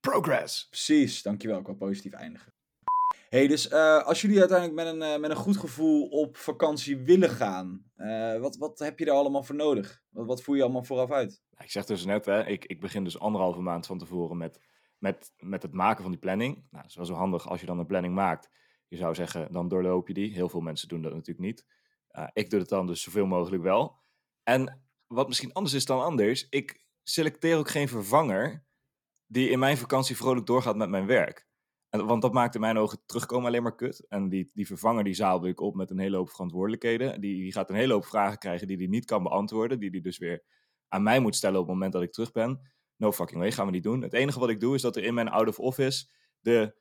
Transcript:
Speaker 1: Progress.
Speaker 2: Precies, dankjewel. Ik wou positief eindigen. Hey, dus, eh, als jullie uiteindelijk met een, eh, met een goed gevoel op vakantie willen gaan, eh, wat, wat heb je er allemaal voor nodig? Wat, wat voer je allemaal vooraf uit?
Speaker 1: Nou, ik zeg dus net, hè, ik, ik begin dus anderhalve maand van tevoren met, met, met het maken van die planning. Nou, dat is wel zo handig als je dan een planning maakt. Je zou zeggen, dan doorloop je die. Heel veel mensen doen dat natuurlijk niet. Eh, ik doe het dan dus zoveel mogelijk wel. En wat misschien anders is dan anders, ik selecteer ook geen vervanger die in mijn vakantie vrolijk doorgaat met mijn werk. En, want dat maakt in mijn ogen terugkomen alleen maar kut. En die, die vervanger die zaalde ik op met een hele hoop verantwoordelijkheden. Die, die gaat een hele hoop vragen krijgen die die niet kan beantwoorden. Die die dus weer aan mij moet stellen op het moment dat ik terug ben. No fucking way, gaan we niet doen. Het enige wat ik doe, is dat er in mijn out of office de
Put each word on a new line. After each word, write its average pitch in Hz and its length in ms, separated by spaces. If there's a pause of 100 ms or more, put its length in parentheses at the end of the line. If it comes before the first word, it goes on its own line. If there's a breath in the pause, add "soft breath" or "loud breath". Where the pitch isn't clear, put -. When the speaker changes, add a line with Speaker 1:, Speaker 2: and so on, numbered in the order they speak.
Speaker 1:
Progress. - 680
Speaker 2:
Precies, - 540
dankjewel. 101 360
Ik - 80
wou 101 120
positief 98 340
eindigen. - 400 (760 loud breath)
Hey, 135 180
dus, 147 220
eh, 156 360
als - 160
jullie 202 180
uiteindelijk 175 400
met 165 160
een, 160 80
eh, 151 180
met 151 100
een 156 60
goed 196 200
gevoel 151 520
op 147 280
vakantie 143 640
willen 170 320
gaan, 95 540 (120)
eh, 110 420
wat, 135 180
wat 147 220
heb 151 200
je 170 60
er 147 80
allemaal 139 300
voor 143 140
nodig? 143 540
Wat, 117 160
wat 123 160
voer 143 140
je 139 60
allemaal 127 220
vooraf 127 260
uit? 123 400
Speaker 1:
Nou, - 140
ik - 60
zeg 101 140
dus 90 200
net, 101 200
hè, 101 220
ik, 95 180
ik 80 160
begin 98 240
dus 85 140
anderhalve 92 420
maand 87 260
van 92 120
tevoren 87 380
met, 82 240 (380)
met, - 400
met 92 240
het 82 100
maken 98 300
van 92 80
die 87 100
planning. 107 340
Nou, - 120 (160)
dat - 80
is - 60
wel 87 100
zo 87 80
handig 87 340
als 90 120
je - 60
dan 87 120
een 87 80
planning 90 280
maakt. 92 340 (400)
Je 87 80
zou 82 180
zeggen, 85 380
dan 87 160
doorloop 90 400
je - 60
die. 101 180
Heel 90 160
veel 85 120
mensen 80 280
doen 82 140
dat 78 100
natuurlijk 82 340
niet. - 200 (420)
Eh, - 240
ik 104 180
doe 104 100
het 87 80
dan 95 180
dus 85 160
zoveel 98 240
mogelijk 90 360
wel. 104 360 (440)
En 131 400 (240)
wat 131 220
misschien 131 240
anders 175 220
is 135 100
dan 131 180
anders, 131 460
ik - 360 (180)
selecteer 165 540
ook 147 140
geen 143 180
vervanger 113 800 (600)
die 123 220
in 131 100
mijn 135 180
vakantie 131 400
vrolijk 127 300
doorgaat 120 300
met 107 120
mijn 95 180
werk. 107 400 (420)
En, 107 180
want 113 160
dat 123 100
maakt 120 220
in 110 60
mijn 110 180
ogen 107 280
terugkomen 120 400
alleen 120 160
maar 117 120
kut. - 340
En 98 200
die, 92 260
die 101 120
vervanger 107 380
die 95 100
zaalde 92 340
ik 90 120
op 95 140
met 92 160
een 92 80
hele 98 180
hoop 92 140
verantwoordelijkheden. 110 880
Die, 98 220
die 92 100
gaat 95 180
een 95 60
hele 127 160
hoop 104 120
vragen 104 340
krijgen 87 280
die 95 100
die 90 120
niet 113 160
kan 104 180
beantwoorden. 110 580
Die 101 100
die 90 100
dus 87 180
weer 85 240 (460)
aan 95 140
mij 113 180
moet 110 160
stellen 95 240
op 90 60
het 92 80
moment 95 180
dat 92 100
ik 87 100
terug 113 200
ben. 127 280 (380 soft breath)
No 107 140
fucking 85 280
way, 92 120
gaan 98 140
we 95 60
niet 90 100
doen. 120 200
Het 98 100
enige 131 260
wat 120 100
ik 110 120
doe, 123 140
is 127 80
dat 120 140
er 101 80
in 117 100
mijn 117 140
out 110 200
of 104 100
office 131 480 (340)
de 113 400